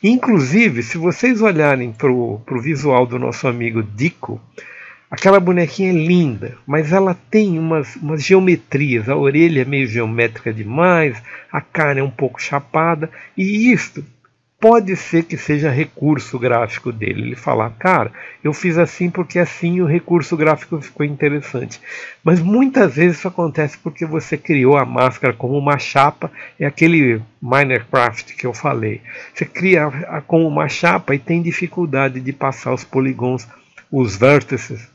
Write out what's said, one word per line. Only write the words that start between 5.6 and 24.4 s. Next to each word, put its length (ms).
é 20
linda, 720
mas 260
ela 220
tem 300
umas, 380
umas 260
geometrias, 840
a 60
orelha 460
é 40
meio 200
geométrica 680
demais, 680
a 100
cara 380
é 40
um 60
pouco 320
chapada, 680
e 340
isto 320
pode 380
ser 280
que 120
seja 360
recurso 680
gráfico 540
dele. 320
Ele 120
falar, 440
"Cara, 320
eu 100
fiz 240
assim 320
porque 300
assim 420
o 60
recurso 500
gráfico 420
ficou 240
interessante." 760
Mas 160
muitas 560
vezes 220
isso 100
acontece 520
porque 260
você 320
criou 400